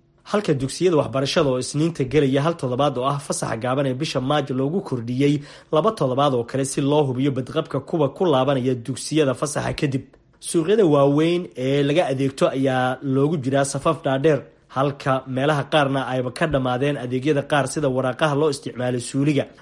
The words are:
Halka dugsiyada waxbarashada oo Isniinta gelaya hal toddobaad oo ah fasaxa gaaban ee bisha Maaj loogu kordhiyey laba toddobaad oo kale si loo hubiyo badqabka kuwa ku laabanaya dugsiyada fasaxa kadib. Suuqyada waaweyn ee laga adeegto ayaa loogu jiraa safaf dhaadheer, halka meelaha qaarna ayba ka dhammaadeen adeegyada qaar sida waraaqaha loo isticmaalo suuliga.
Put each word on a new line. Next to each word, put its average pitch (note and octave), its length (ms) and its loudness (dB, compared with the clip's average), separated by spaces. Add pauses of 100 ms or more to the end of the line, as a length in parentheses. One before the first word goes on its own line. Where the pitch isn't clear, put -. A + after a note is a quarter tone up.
(240)
Halka G#3 300 -2
dugsiyada D3+ 420 0
waxbarashada C3+ 540 0
oo B2+ 80 0
Isniinta D3+ 460 -2
gelaya C3+ 380 2
hal E3 120 0
toddobaad C3 440 -2
oo B2 80 -4
ah C#3+ 120 0
fasaxa C#3+ 380 -6
gaaban B2+ 300 -2
ee B2+ 80 0
bisha C3+ 260 -4
Maaj C#3 300 0
loogu C#3 320 -2
kordhiyey C3 580 0 (320)
laba D#3+ 200 2
toddobaad C#3 420 2
oo A#2 100 0
kale C3+ 200 -4
si - 160 -4
loo C#3+ 280 2
hubiyo C3 240 0
badqabka C#3 480 -4
kuwa D3+ 340 0
ku F#3+ 120 -2
laabanaya C3 480 2
dugsiyada C3+ 600 -2
fasaxa B2 400 -4
kadib. C#3 280 -2 (380)
Suuqyada F#3+ 460 2
waaweyn D3+ 720 4
ee C3+ 260 0
laga D3 240 2
adeegto C3+ 420 0
ayaa C3 540 0
loogu C#3 340 2
jiraa C#3 280 0
safaf C#3+ 400 -2
dhaadheer, C3+ 380 2 (260)
halka C3+ 580 -2
meelaha C#3 380 0
qaarna C3+ 420 2
ayba B2+ 240 -2
ka E3 160 -2
dhammaadeen C#3 500 0
adeegyada B2+ 460 -2
qaar C#3 260 0
sida D3 200 -2
waraaqaha C3 460 0
loo D3+ 160 2
isticmaalo B2 500 -4
suuliga. C#3 440 0 (180)